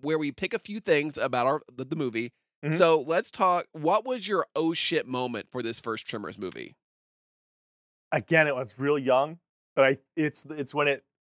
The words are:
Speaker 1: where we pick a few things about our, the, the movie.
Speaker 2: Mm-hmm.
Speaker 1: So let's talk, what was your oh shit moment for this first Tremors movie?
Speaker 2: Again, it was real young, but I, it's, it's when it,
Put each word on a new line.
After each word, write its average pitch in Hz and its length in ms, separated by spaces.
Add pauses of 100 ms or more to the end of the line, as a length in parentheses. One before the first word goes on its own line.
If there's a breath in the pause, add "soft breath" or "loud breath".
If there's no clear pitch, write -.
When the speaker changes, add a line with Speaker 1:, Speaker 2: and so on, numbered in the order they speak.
Speaker 1:
where 156 160
we 147 140
pick - 220
a 214 40
few 202 220
things 151 380
about 123 280
our, 143 160 (120)
the, 127 120
the 156 100
movie. 120 360 (320)
Speaker 2:
Mm-hmm. 156 120
Speaker 1:
So 165 300
let's 170 240
talk, 180 420
what 170 320
was 247 240
your 190 260
oh 165 200
shit 156 320
moment 123 440
for 123 120
this 113 180
first 110 260
Tremors 101 320
movie? 85 380 (1400)
Speaker 2:
Again, 156 340
it 143 80
was 127 240
real 147 200
young, 135 400 (360)
but 135 120
I, 139 100 (180)
it's, 151 360
it's 147 240
when 147 140
it, 139 160 (180)